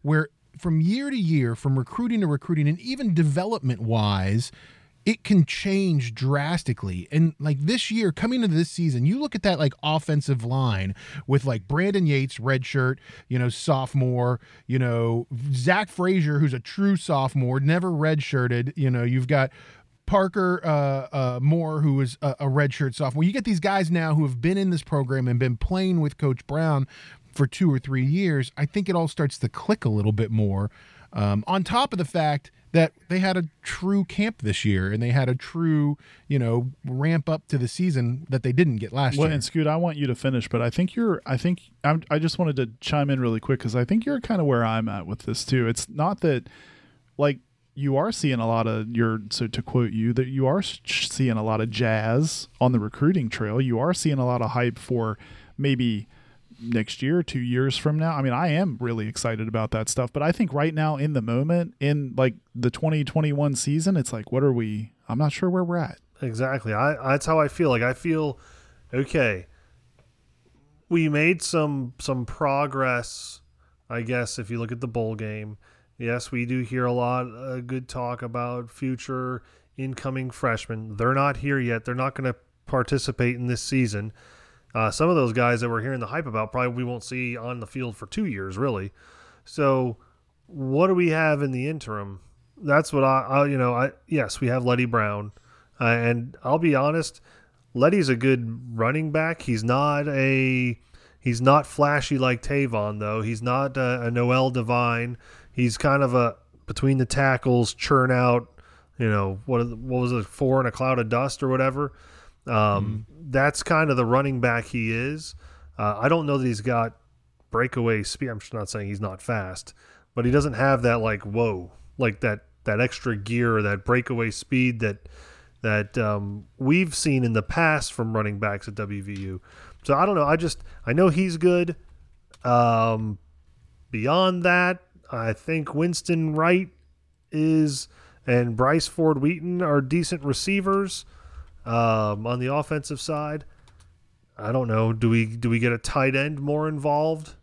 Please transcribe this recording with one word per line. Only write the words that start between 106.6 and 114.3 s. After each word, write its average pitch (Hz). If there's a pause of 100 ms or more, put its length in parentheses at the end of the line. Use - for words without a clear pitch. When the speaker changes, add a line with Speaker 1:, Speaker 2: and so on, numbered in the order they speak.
Speaker 3:
between 135
the 127
tackles, 127
churn 131
out, 123 (380)
you 117
know, 98
what, 120 (120)
what 127
was 123
it, 110
four 131
in 127
a 113
cloud 131
of 113
dust 127
or 135
whatever. 131 (520)
Um, 120
Speaker 1:
Mm-hmm. 107
Speaker 3:
that's 139
kind 156
of 131
the 123
running 131